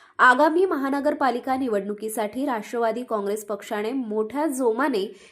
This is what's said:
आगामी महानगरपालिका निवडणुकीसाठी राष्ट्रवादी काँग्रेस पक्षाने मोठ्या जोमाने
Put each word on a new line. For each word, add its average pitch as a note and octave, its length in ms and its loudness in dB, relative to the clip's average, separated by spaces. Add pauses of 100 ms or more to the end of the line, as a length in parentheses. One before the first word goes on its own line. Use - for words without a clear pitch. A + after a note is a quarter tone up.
(200)
आगामी D#4 460 6
महानगरपालिका C#4 880 0
निवडणुकीसाठी G#3+ 880 -4
राष्ट्रवादी A#3 580 -2
काँग्रेस G#3+ 420 -4
पक्षाने G#3+ 460 -4
मोठ्या A#3 560 -2
जोमाने B3 680 0 (160)